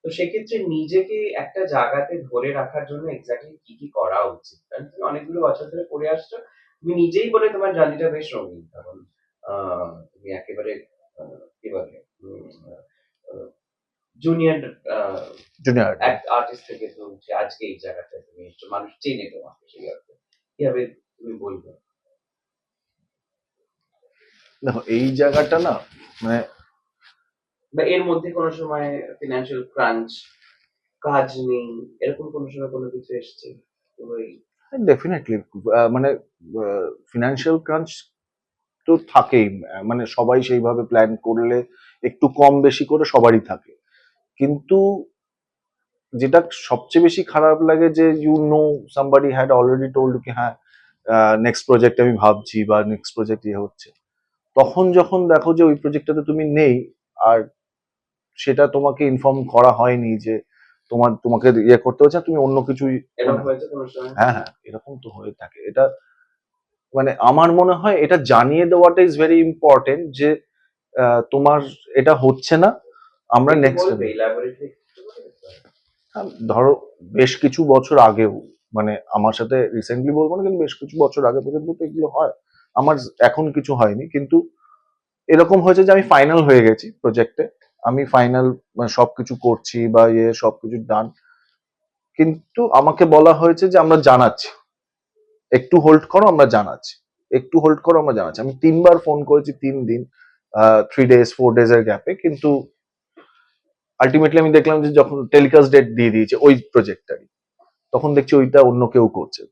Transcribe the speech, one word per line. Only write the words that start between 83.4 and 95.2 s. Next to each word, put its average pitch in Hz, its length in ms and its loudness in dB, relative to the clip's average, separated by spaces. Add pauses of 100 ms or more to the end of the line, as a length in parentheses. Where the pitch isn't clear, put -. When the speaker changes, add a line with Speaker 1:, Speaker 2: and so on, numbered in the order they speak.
Speaker 2:
কিছু 143 240 -6
হয়নি, 110 240 0 (100)
কিন্তু 143 220 -2 (920)
এরকম 165 360 4
হয়েছে 185 200 4
যে 190 120 4
আমি 196 160 2
ফাইনাল 151 360 4
হয়ে 127 180 8
গেছি 110 200 2 (160)
প্রজেক্টে, 117 420 -2 (380)
আমি 131 220 -4
ফাইনাল, 127 420 0 (300)
মানে, 117 120 -6
সবকিছু 120 540 -2
করছি 117 460 -2
বা 113 200 6
ইয়ে, 113 260 2
সবকিছু 117 500 -4
ডান, 110 260 -4 (1080)
কিন্তু 160 500 -2
আমাকে 151 360 2
বলা 156 280 6
হয়েছে 165 360 2
যে, 180 100 4
"আমরা 160 180 4
জানাচ্ছি, 127 520 2 (1040)